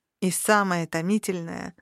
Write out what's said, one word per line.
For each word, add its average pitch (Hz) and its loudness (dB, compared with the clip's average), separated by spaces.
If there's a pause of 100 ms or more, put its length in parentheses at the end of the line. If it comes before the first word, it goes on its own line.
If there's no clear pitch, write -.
(220)
И 185 2
самое 185 2
томительное — 175 -2